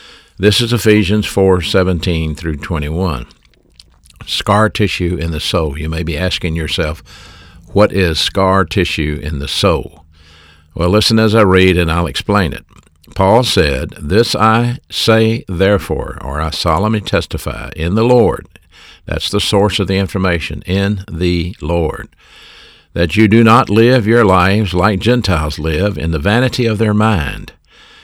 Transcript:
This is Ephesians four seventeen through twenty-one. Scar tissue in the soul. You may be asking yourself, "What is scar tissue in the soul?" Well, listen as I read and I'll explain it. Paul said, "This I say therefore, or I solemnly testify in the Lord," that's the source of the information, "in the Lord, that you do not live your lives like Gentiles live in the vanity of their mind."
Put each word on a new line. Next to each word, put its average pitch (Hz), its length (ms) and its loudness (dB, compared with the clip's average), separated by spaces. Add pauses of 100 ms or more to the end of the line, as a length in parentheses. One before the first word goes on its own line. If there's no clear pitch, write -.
(380)
This 101 240 2
is 117 100 -2
Ephesians 107 540 2
four 95 340 2
seventeen 85 720 -2
through 80 220 -6
twenty-one. 76 720 -4 (1000)
Scar 107 460 0
tissue 92 460 -2
in 80 160 -4
the 76 80 -4
soul. 78 380 -2
You 78 120 -6
may 80 120 -4
be 78 140 -4
asking 87 400 -4
yourself, 80 460 -4 (680)
"What 101 200 2
is 85 260 0
scar 95 460 0
tissue 78 580 -4
in 73 160 -6
the 69 100 -8
soul?" - 580 -2 (680)
Well, 87 140 0
listen 107 300 2
as 110 160 2
I 113 80 6
read 92 340 4
and 82 160 0
I'll 85 140 0
explain 85 480 -2
it. - 100 -16 (500)
Paul 104 300 4
said, 76 460 0 (100)
"This 82 340 0
I 117 440 2 (100)
say 113 580 0
therefore, 90 760 -2
or 67 180 -6
I 80 100 -2
solemnly 98 520 -2
testify - 720 -4
in 85 200 -2
the 110 80 2
Lord," 120 440 2 (560)
that's - 240 -6
the 104 120 -2
source 104 380 0
of 98 100 -2
the 95 100 0
information, 90 640 -4
"in 98 460 -2
the 87 500 -2
Lord, 82 480 -4 (840)
that 85 220 -2
you 107 140 4
do 113 160 6
not 113 240 4
live 113 380 4
your 117 180 4
lives 98 480 2
like 95 280 0
Gentiles 87 580 0
live 80 400 -2
in 82 140 -2
the 80 60 -2
vanity 117 480 0
of 107 120 -2
their 107 160 2
mind." 104 580 -2 (520)